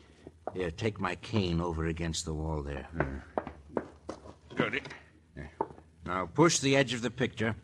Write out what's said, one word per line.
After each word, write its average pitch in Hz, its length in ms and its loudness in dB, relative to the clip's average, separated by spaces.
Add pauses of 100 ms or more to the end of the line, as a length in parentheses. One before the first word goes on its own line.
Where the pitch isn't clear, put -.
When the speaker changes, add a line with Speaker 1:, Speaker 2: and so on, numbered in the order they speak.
(540)
Speaker 1:
Here, 90 180 -2
take 107 280 -2
my 92 160 0
cane 90 460 2
over 80 240 0
against 82 400 -2
the 80 80 -2
wall 78 300 -2
there. 67 240 -6 (120)
Speaker 2:
Uh. - 840 -4 (760)
Got 113 180 2
it. 139 140 -4 (1160)
Speaker 1:
Now, 90 220 0
push 165 320 6
the 135 180 4
edge 127 160 4
of 120 80 -2
the 120 100 0
picture. 110 520 0